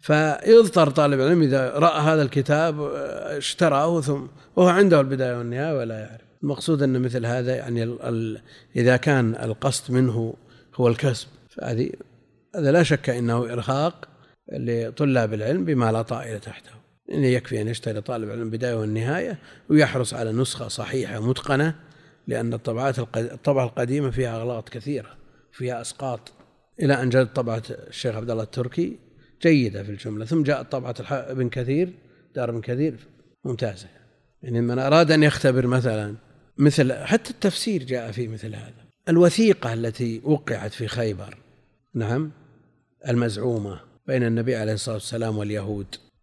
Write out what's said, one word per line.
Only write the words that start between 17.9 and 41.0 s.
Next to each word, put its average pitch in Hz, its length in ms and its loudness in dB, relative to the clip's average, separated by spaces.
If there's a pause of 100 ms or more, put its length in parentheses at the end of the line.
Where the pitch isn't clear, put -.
طالب 117 220 -6
العلم 107 180 -8
البداية 117 340 -4
والنهاية 113 640 -2 (300)
ويحرص 139 440 2
على 113 180 -4
نسخة 120 360 -2
صحيحة 107 520 -6
متقنة، 135 560 0 (520)
لأن 117 260 -2
الطبعات 120 460 -4
الق-، 117 180 -6
الطبعة 127 460 0
القديمة 127 480 -2
فيها 117 260 -4
أغلاط 117 320 -6
كثيرة، 123 400 -8 (420)
فيها 123 300 -6
أسقاط، 123 500 -8 (500)
إلى 139 200 4
أن 131 80 0
جاءت 123 260 2
طبعة 117 280 -4 (240)
الشيخ - 280 -6
عبد 113 140 -8
الله 113 140 -2
التركي 123 540 -4 (440)
جيدة 120 420 2
في 104 60 -12
الجملة، 107 360 -8
ثم 156 180 2
جاءت 131 280 -2
طبعة 123 280 -6
الح-، 127 140 -6
ابن 131 360 -4
كثير، 135 400 -2 (460)
دار 123 140 -4
ابن 117 120 -6
كثير 123 340 -2 (500)
ممتازة. 110 420 -6 (560)
يعني 120 180 -2
من 120 180 0
أراد 151 320 6
أن 156 120 6
يختبر 131 440 2
مثلا 110 480 -2 (420)
مثل، 139 360 4
حتى - 360 -2
التفسير 196 540 -2
جاء 123 280 -6
فيه 113 160 -6
مثل 110 280 -10
هذا، - 280 -18 (260)
الوثيقة 175 640 6
التي 113 500 -4
وقعت 120 500 -2
في 113 140 -8
خيبر، 104 500 -6 (580)